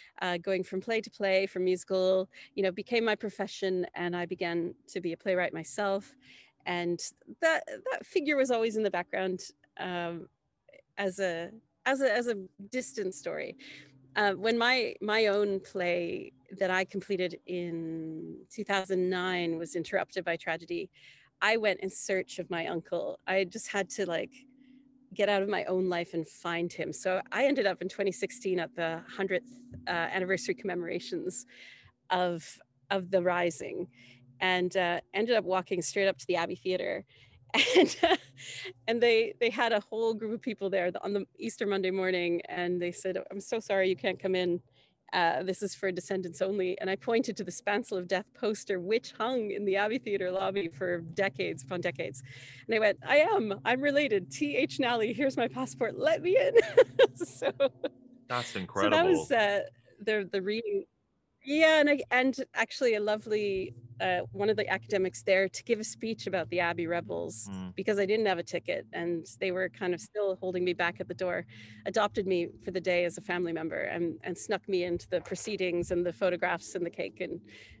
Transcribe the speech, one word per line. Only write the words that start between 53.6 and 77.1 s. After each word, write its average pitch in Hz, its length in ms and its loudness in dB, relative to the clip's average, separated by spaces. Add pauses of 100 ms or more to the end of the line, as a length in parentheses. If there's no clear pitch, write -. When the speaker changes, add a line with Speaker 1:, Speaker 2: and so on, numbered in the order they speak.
Speaker 1:
I'm 247 160 2
related, 269 500 2
T - 280 -2
H - 200 0
Nally, 240 360 2
here's 262 240 0
my 240 100 2
passport, 247 500 -4
let 311 240 2
me 370 160 4
in." 539 220 4
<laughs> - 560 6
So - 380 -4 (720)
Speaker 2:
That's 123 220 -2
Speaker 1:
so 98 400 2
that 320 160 6
was, 359 220 4
Speaker 2:
incredible. - 40 -
Speaker 1:
uh, 208 280 4 (420)
the, 208 280 0
the 196 120 0
reading. 208 420 -2 (640)
Yeah, 311 340 6
and 294 100 6
I, 285 100 4 (120)
and 254 240 4 (180)
actually 226 420 2
a 214 40 0
lovely 208 760 -2 (260)
uh, 185 180 2 (120)
one 202 180 0
of 208 80 2
the 214 120 -2
academics 190 540 -2
there 190 240 4
to - 160 -8
give 226 160 0
a 220 40 -6
speech 220 440 -6
about 180 220 -2
the 175 100 0
Abbey 170 280 0
rebels 170 640 -4
Speaker 2:
Mm. 131 240 -8
Speaker 1:
because - 240 0
I 196 60 4
didn't 214 200 2
have 185 120 2
a 175 60 -6
ticket - 500 -4
and 170 320 -2 (140)
they 190 120 0
were 185 180 0
kind 180 240 -2
of 165 80 -4
still 202 340 -2
holding 180 280 -2
me 180 100 2
back 170 260 -2
at 180 80 -6
the 175 60 -8
door, 180 320 -2 (400)
adopted 202 420 2
me 175 200 2 (160)
for 196 80 -8
the 180 100 -4
day 175 240 2
as 170 120 -4
a - 40 -12
family 175 320 -2
member 160 280 -4
and, - 420 -2
and 175 140 -6
snuck - 300 -4
me 185 160 2
into 175 260 -4
the 175 120 0
proceedings 180 680 -4
and 175 140 2
the 175 80 -2
photographs 180 640 0
and 175 100 -2
the 170 40 -4
cake. - 320 -8